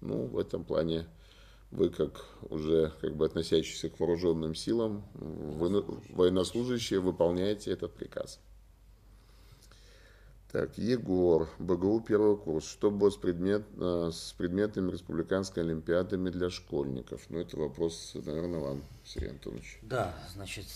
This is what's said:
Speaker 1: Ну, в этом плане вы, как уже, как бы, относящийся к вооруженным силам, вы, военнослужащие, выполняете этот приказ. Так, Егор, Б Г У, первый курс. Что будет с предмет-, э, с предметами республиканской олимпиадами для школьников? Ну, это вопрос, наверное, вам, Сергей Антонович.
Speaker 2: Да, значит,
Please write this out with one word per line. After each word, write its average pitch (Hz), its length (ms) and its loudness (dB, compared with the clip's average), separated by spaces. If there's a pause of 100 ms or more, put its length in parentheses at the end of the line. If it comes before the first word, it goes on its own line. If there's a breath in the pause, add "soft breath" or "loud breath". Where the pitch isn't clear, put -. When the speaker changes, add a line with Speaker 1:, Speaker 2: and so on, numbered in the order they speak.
Speaker 1:
Ну, 113 260 -4
в - 100 -6
этом 92 260 -2
плане 82 440 0 (640 soft breath)
вы, 87 180 4
как - 340 -4 (280)
уже, 78 500 2
как 78 140 -4
бы, 76 100 2
относящийся 82 640 0
к - 100 -10
вооруженным 82 560 2
силам, 110 480 -2 (100)
вы, 80 680 -2 (260)
военнослужащие, 98 880 4
выполняете 90 720 2
этот 87 220 -4
приказ. - 460 -10 (2000 soft breath)
Так, - 260 -2
Егор, 90 720 4 (100)
Б 90 160 0
Г 90 120 2
У, 110 120 4
первый 107 380 4
курс. 78 280 -2
Что - 260 2
будет 101 220 6
с - 40 -12
предмет-, 92 480 0 (120)
э, 85 360 0
с - 240 -10
предметами 95 540 0
республиканской 85 720 -2
олимпиадами 87 640 0
для 90 200 0
школьников? 67 800 -6
Ну, 82 100 -6
это 85 180 -8
вопрос, 78 560 -4
наверное, 82 460 -4
вам, 69 220 -4 (220)
Сергей - 280 -8
Антонович. - 500 -12
Speaker 2:
Да, 110 320 -2 (200)
значит, 98 320 -10 (100)